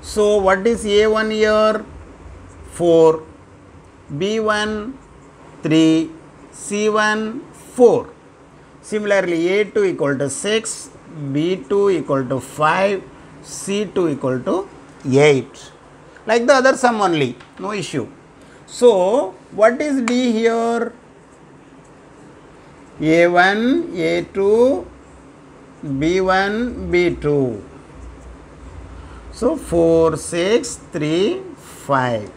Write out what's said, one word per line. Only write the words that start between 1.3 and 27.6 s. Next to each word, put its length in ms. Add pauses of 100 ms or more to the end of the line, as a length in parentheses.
here? 520 (840)
Four, 540 (920)
B 220
one 580 (680)
three, 440 (440)
C 360
one 520 (100)
four. 600 (680)
Similarly, 680 (100)
A 60
two 220
equal 300
to 140
six, 580 (440)
B 240 (120)
two 220
equal 380
to 100
five, 640 (400)
C 440
two 220
equal 300
to 300 (420)
eight. 600 (540)
Like 200
the 60
other 240
sum 240
only, 360 (220)
no 140
issue. 340 (600)
So 680 (180)
what 280
is 220
D 300
here? 600 (2000)
A 280
one, 680
A 300
two, 600 (1120)
B 220
one, 720
B 240
two. 480 (1700)